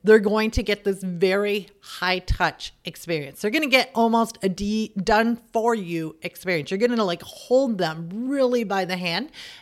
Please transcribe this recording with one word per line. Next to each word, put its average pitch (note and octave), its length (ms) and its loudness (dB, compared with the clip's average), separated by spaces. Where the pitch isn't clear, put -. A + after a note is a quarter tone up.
they're G#3+ 160 10
going G#3+ 340 2
to - 120 0
get G3+ 180 -2
this F#3+ 220 -2
very F#3+ 640 0
high F#3 380 -2
touch - 560 -2
experience. D3+ 560 -6
They're G#3 120 -2
gonna D4+ 160 0
get A#3+ 260 2
almost A3+ 480 2
a G3 60 2
de-, G#3 480 -4
done A3 440 2
for A3+ 200 2
you E3+ 500 -4
experience. E3+ 500 -4
You're G3 60 -4
gonna, A#3 260 2
like, F3 180 -2
hold B3 560 0
them E3 340 -2
really B3 520 0
by F#3+ 220 -2
the F3+ 100 -4
hand F3+ 340 -4